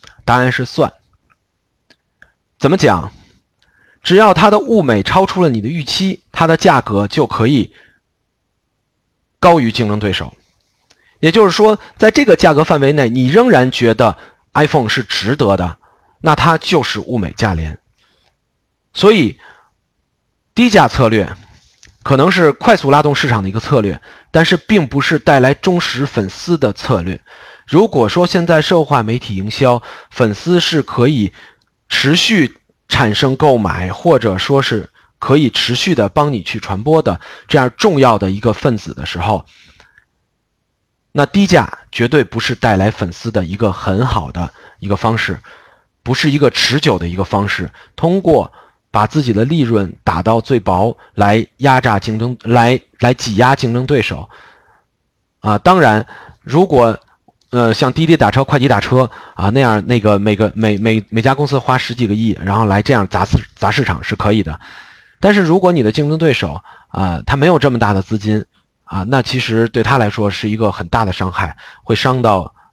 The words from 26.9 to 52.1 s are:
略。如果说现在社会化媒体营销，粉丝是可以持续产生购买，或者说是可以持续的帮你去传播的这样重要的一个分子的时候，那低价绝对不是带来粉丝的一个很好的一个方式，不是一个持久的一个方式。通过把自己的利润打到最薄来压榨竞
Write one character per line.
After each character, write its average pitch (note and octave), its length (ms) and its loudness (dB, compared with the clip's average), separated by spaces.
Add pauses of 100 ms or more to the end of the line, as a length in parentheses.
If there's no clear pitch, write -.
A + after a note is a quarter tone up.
略。 F2+ 180 -8 (480)
如 F#3 180 4
果 C3+ 220 0
说 F3 180 0
现 F3 220 -2
在 D#3+ 140 2
社 E3+ 180 0
会 D3+ 60 0
化 C3 180 0
媒 A2+ 160 -2
体 - 160 -10
营 G2 160 -6
销， B2 320 0 (260)
粉 A2 240 -2
丝 F3 240 0
是 E3 240 0
可 A#2+ 280 0
以 A2+ 240 -2 (560)
持 C#3+ 260 0
续 F3 400 0 (320)
产 A2 260 0
生 C3+ 220 0
购 C#3 200 2
买， F#2 360 -2
或 D3+ 260 0
者 G#2+ 180 0
说 C3+ 240 0
是 A2+ 300 -4 (300)
可 - 180 2
以 D3+ 140 2
持 - 240 -4
续 F3 180 -2
的 G#2+ 160 0
帮 D3 240 0
你 G#2+ 80 -4
去 - 180 -10
传 G2 220 -8
播 D3+ 180 2
的 - 220 -4 (260)
这 - 120 2
样 B2+ 180 0
重 F3+ 220 0
要 A#2+ 180 4
的 F#2+ 140 -2
一 G2 80 -6
个 A2 120 -2
分 A#2+ 240 -2
子 - 200 -12
的 C#2 100 -12
时 - 140 -10
候， G2+ 260 -4 (1700)
那 C#3+ 160 0
低 G3+ 180 2
价 D#3+ 260 2 (200)
绝 A#2+ 160 -2
对 C#3+ 160 2
不 A2+ 160 -6
是 - 160 -4
带 A2 220 0
来 F#2+ 120 2
粉 F#2+ 240 -6
丝 - 160 -10
的 G#2 160 -4
一 E2+ 100 -8
个 G2+ 160 -2
很 G2 320 -4
好 F#2 280 -4
的 E2+ 200 -8 (280)
一 - 80 -10
个 G2 80 -2
方 A2+ 200 0
式， G2 240 -6 (640)
不 B2+ 140 -4
是 D3+ 160 -2
一 C#3+ 80 0
个 C3 100 4
持 - 300 -2
久 A#2+ 180 0
的 F2 100 -6
一 F2 80 -6
个 F#2+ 80 -4
方 G2+ 240 -2
式。 F2+ 240 -6 (240)
通 F3+ 240 0
过 D#3+ 320 0 (380)
把 G#2+ 160 0
自 D3+ 160 -2
己 B2 100 -2
的 G#2 140 0
利 D#3+ 140 -2
润 A2+ 440 -2
打 E2+ 200 -2
到 A2+ 180 2
最 B2 180 -2
薄 G2 380 -2 (160)
来 G#2 320 0 (120)
压 C3 220 2
榨 A2+ 200 0
竞 A2 180 -6